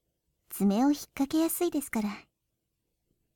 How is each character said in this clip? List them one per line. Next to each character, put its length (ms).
爪 360
を 60
引 20
っ 60
掛 120
け 120
や 100
す 160
い 60
で 100
す 100
か 120
ら。 60